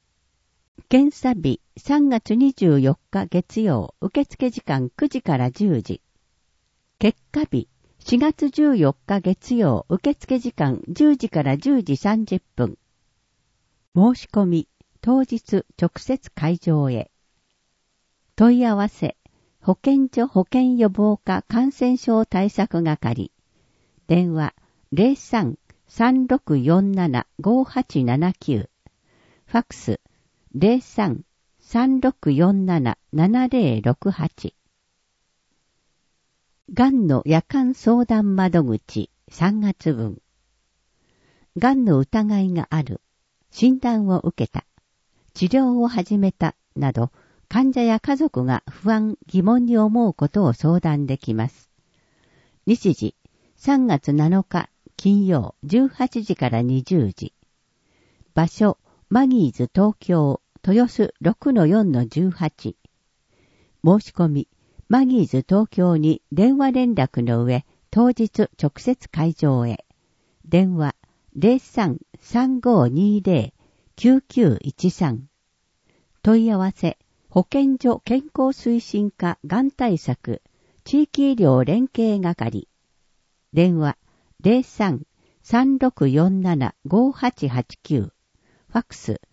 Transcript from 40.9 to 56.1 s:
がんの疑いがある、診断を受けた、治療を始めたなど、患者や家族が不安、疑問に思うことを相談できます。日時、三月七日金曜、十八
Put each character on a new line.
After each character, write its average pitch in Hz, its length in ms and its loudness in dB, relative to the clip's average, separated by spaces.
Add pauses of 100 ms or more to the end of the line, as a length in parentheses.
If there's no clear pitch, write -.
が 240 160 2
ん 262 120 0
の 170 120 4
疑 214 420 0
い 190 120 -2
が 170 180 -4
あ 156 120 -2
る、 127 180 -8 (500)
診 262 300 2
断 220 280 -2
を 185 120 2
受 - 260 -4
け - 60 -8
た、 - 140 -10 (680)
治 - 120 -4
療 247 340 2
を 233 80 2
始 208 300 -2
め 196 160 0
た - 220 -4 (200)
な 139 160 -2
ど、 120 200 -2 (360)
患 262 260 0
者 247 80 -2
や 226 200 0
家 277 160 -2
族 285 260 -2
が 127 260 -2
不 202 220 -4
安、 214 340 -2
疑 185 160 -2
問 240 240 2
に 233 120 2
思 220 300 2
う 175 60 -2
こ 143 140 -2
と 202 160 -2
を 139 80 2
相 165 300 0
談 147 240 -2
で 131 120 -4
き - 160 -6
ま 110 140 -2
す。 - 220 -20 (960)
日 202 280 0
時、 - 220 -6 (480)
三 269 220 2
月 151 260 -2
七 160 320 2
日 - 280 -8 (260)
金 202 300 2
曜、 151 260 -2 (100)
十 220 240 0
八 254 360 -6